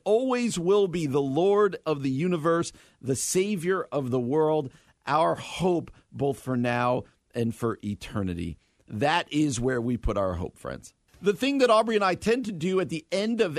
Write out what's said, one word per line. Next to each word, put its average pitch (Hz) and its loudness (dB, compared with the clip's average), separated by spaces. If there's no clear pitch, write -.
always 240 0
will 196 4
be 165 -2
the 139 2
Lord 185 2
of 147 -2
the 139 0
universe, 165 0
the 127 -2
Savior 190 -2
of 131 -2
the 117 2
world, 151 0
our 156 2
hope 170 -2
both 135 -2
for 131 -4
now 123 0
and 117 0
for 113 -2
eternity. 92 -6
That 147 0
is 147 0
where 123 0
we 120 -2
put 107 -2
our 95 0
hope, - -8
friends. - -12
The 196 4
thing 277 0
that 254 6
Aubrey 226 4
and 202 2
I 185 2
tend 233 0
to 220 -8
do 185 0
at 165 -2
the 160 -8
end 220 0
of 160 0